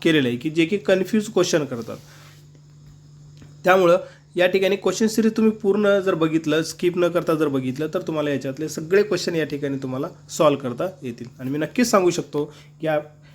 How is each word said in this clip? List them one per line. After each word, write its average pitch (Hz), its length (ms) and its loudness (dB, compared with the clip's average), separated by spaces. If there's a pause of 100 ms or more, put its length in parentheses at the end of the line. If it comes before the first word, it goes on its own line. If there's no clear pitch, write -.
केलेला 156 260 2
आहे 120 100 -2
की 151 120 -6
जे 160 160 0
की 196 120 -2
कन्फ्यूज 196 560 0
क्वेश्चन 170 320 0
करतात. 113 320 -10 (1700)
त्यामुळं 185 340 6 (380)
या 175 120 4
ठिकाणी 190 280 2
क्वेश्चन 196 320 0
सिरीज 220 300 2
तुम्ही 220 140 4
पूर्ण 202 480 2
जर 185 160 0
बघितलं, 160 480 0
स्किप 175 340 -2
न 175 100 2
करता 170 280 0
जर 151 120 0
बघितलं 135 460 -4
तर 185 80 -4
तुम्हाला 156 280 -4
याच्यातले 139 400 -4
सगळे 170 340 0
क्वेश्चन 180 320 -2
या 156 100 0
ठिकाणी 139 320 -6
तुम्हाला 135 300 -6 (220)
सॉल्व्ह 147 340 2
करता 127 240 -6 (160)
येतील. 117 220 -10 (140)
आणि 131 100 -10
मी 143 80 -4
नक्कीच 156 300 0
सांगू 185 220 4
शकतो 151 360 -4
की - 420 -12
या 151 120 2 (360)